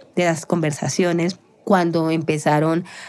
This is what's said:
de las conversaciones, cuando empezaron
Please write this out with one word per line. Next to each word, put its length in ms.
de 80
las 220
conversaciones, 920
cuando 480
empezaron 720